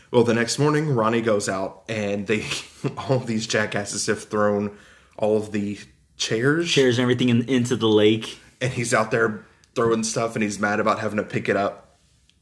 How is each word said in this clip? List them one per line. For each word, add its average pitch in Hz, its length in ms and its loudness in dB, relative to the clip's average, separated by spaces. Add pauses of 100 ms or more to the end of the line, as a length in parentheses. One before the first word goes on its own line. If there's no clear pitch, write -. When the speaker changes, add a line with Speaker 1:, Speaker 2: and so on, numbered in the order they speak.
(100)
Speaker 1:
Well, 120 140 4
the 120 100 0
next 117 240 0
morning, 151 300 2
Ronnie 117 320 2
goes 110 300 0
out, 95 380 -6
and 104 380 -4
they, 107 200 -2 (280)
<laughs> - 220 -6
all 131 220 0
these 110 280 -4
jackasses 104 600 -4
have 107 180 -4
thrown 104 520 0 (420)
all 107 180 2
of 101 160 -4
the 101 260 -4 (380)
chairs. 147 540 0
Speaker 2:
Chairs 127 280 4
and 127 40 2
everything 123 260 2
in, 117 200 4
into 123 280 2
the 110 120 2
lake. 107 500 4 (220)
Speaker 1:
And 120 120 -2
he's 120 220 -4
out 110 160 2
there 110 340 0 (300)
throwing 113 300 0
stuff, 117 320 -4
and 113 60 -2
he's 101 160 -4
mad 104 220 0
about 104 200 2
having 104 180 -4
to 98 60 0
pick - 240 -6
it 101 80 2
up. - 420 -4 (440)